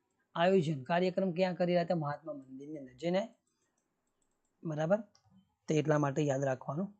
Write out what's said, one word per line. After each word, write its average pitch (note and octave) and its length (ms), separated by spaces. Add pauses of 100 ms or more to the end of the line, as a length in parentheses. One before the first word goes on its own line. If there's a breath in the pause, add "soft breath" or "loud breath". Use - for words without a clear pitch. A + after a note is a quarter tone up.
(340)
આયોજન E3 480
કાર્યક્રમ F3+ 500
ક્યાં F3+ 220
કરી F3+ 120
રહ્યા F3 160
હતા? E3+ 120
મહાત્મા D3+ 380
મંદિરની C#3 460
અંદર. B2+ 160
જેને, F#3 400 (1300)
બરાબર, D#3+ 360 (680)
તે D#3+ 60
એટલા D3+ 240
માટે C#3+ 240
યાદ C#3 220
રાખવાનું C#3 560